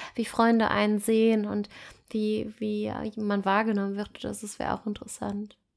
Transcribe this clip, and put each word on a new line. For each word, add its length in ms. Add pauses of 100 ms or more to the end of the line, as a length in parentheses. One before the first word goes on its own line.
(140)
wie 100
Freunde 460
einen 300
sehen 480
und 200 (440)
wie, 480
wie 340 (240)
man 260
wahrgenommen 540
wird, 260
das, 180
das 180
wäre 160
auch 100
interessant. 720 (200)